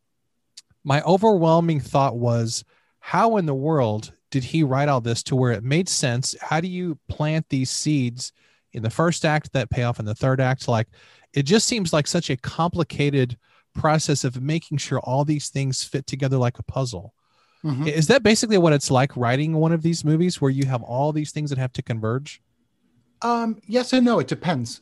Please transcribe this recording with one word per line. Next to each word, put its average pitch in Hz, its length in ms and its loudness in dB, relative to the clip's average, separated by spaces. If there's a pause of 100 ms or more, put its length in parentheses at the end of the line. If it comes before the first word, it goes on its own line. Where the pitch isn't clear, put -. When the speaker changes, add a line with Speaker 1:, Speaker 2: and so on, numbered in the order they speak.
(840)
Speaker 1:
My 143 160 2
overwhelming 170 800 4
thought 135 340 0
was, 117 480 -2 (360)
how 196 360 2
in 190 120 0
the 143 80 0
world 135 580 0 (180)
did 131 140 -2
he 160 180 0
write 135 240 2
all 135 140 2
this 117 220 -4
to - 120 -4
where 127 160 2
it 110 120 -2
made 156 260 0
sense? 127 500 -2
How 156 220 -2
do 185 80 -4
you 180 280 -6 (120)
plant 156 400 -2
these 131 200 -2
seeds 123 640 -2 (400)
in 120 100 -10
the 110 80 -4
first 165 360 0
act 151 280 0
that 131 160 -2
pay 123 140 -2
off 120 160 -2
in 110 60 -8
the 107 100 -4
third 131 240 0
act? 127 300 0
Like, 110 180 2 (460)
it 143 100 0
just 190 240 4
seems 208 240 -2
like 151 160 2
such - 220 -2
a 131 80 -2
complicated 143 1000 -2 (360)
process 151 500 2
of 127 180 -4
making 151 360 -4
sure 131 240 -4
all 135 240 0
these 151 240 -2
things 135 340 -4
fit - 240 -8
together 135 300 -2
like 123 220 0
a - 40 -14
puzzle. 117 500 -8 (480)
Speaker 2:
Mm-hmm. 143 220 -4
Speaker 1:
I-, 165 60 -2
is 151 180 2
that 240 160 4
basically 214 340 4
what 170 140 6
it's 143 180 2
like 135 280 2
writing 131 400 0
one 160 160 4
of 165 80 0
these 165 240 0
movies 160 340 2
where 135 120 2
you 135 140 0
have 131 160 -2
all 139 300 -2
these 151 220 -4
things 151 160 -4
that 135 100 -4
have 127 140 -4
to - 80 -6
converge? 117 600 -6 (800)
Speaker 2:
Um, 233 440 -2
yes 247 280 -2
and 254 120 6
no. 233 140 4
It 131 80 -2
depends. 147 540 -4